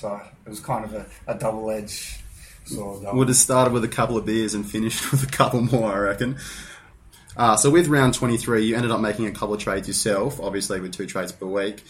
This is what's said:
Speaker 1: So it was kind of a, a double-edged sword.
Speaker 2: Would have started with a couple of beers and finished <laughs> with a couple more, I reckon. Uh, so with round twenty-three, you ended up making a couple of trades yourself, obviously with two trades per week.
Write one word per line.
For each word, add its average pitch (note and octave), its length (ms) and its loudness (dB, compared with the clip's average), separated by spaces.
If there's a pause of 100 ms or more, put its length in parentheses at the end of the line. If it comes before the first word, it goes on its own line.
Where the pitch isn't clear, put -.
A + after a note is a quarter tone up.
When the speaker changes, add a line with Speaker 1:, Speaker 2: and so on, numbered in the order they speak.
Speaker 1:
So G2+ 180 -8 (260)
it A2+ 40 -16
was G#2+ 100 -14
kind A2+ 260 -4
of G#2 80 -10
a, G2+ 120 -10 (220)
a A#2 80 -4
double-edged A2 840 -6 (440)
sword. G2+ 380 -8 (100)
Speaker 2:
Would B2+ 140 4
have B2+ 100 4
started B2+ 360 6
with A#2+ 100 0
a A#2 60 2
couple A#2 280 0
of G2+ 80 -4
beers G#2+ 300 0
and G2+ 120 -4
finished A2 440 -4
<laughs> - 0 -
with C3+ 120 4
a C3 40 -2
couple A#2+ 340 2
more, A2+ 320 2
I G2 60 0
reckon. G2+ 380 -2 (1000)
Uh, A#2 180 6
so C#3 140 4
with E3+ 180 8
round C#3 260 6
twenty-three, A#2 520 2
you A2 100 2
ended A#2+ 160 2
up G#2 80 2
making G#2+ 260 0
a G2+ 60 -2
couple G#2 220 -4
of G#2 80 -2
trades G2 260 -4
yourself, G#2 540 0
obviously F#2+ 400 -4
with F#2 100 -10
two F#2+ 140 -8
trades F2+ 260 -6
per - 140 -12
week. G2+ 440 -4